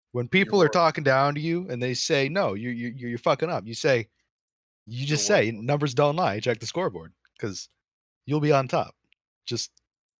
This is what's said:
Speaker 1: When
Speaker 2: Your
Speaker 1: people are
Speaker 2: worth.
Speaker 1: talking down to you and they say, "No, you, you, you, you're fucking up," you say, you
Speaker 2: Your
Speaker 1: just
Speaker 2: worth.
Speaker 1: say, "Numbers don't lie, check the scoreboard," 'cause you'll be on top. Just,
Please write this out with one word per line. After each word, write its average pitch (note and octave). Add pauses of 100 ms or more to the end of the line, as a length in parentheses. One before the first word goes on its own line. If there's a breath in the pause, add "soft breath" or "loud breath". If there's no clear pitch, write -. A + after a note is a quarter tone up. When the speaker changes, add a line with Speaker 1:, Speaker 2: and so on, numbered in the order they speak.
(120)
Speaker 1:
When B2 (120)
Speaker 2:
Your G3
Speaker 1:
people G3
are D3+
Speaker 2:
worth. -
Speaker 1:
talking D#3+
down C#3
to D3+
you E3+
and B2
they B2+
say, C#3
"No, D#3+
you, A2+
you, A#2+
you, B2
you're A#2+
fucking D#3
up," A2
you A#2
say, B2 (800)
you B2
Speaker 2:
Your -
Speaker 1:
just D3
Speaker 2:
worth. -
Speaker 1:
say, B2
"Numbers C3
don't D3
lie, A#2
check A#2
the A#2
scoreboard," F#2 (260)
'cause G2+ (560)
you'll D3
be D3
on C3+
top. - (500)
Just, - (480)